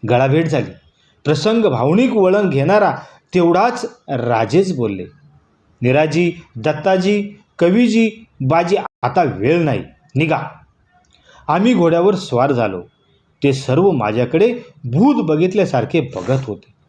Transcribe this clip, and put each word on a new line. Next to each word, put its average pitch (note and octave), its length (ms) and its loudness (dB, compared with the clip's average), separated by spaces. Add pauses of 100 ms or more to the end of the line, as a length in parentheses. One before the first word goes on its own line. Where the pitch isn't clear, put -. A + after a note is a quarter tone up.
(100)
गळाभेट C3+ 380 2
झाली. A2 240 -4 (540)
प्रसंग G#3 400 0
भावनिक D#3+ 480 2
वळण G3 360 2
घेणारा D#3+ 460 2 (380)
तेवढाच F3+ 520 2 (240)
राजेच A#2+ 680 0
बोलले, G2+ 300 -4 (760)
"निराजी, D3+ 500 0 (240)
दत्ताजी, F#3+ 880 -2 (180)
कवीजी, A3 520 2 (300)
बाजी, E3+ 340 0 (260)
आता C3 220 0
वेळ B2+ 380 0
नाही, A#2+ 220 -2 (320)
निघा." D3+ 240 0 (1080)
आम्ही G3 260 2
घोड्यावर F3 420 2
स्वार C3+ 360 -2
झालो. G#2+ 300 -2 (600)
ते C#3 100 2
सर्व D3 380 0
माझ्याकडे B2+ 680 0 (240)
भूत G#3+ 400 0
बघितल्यासारखे D#3+ 760 0
बघत C3 440 -4
होते. G#2 280 -12 (160)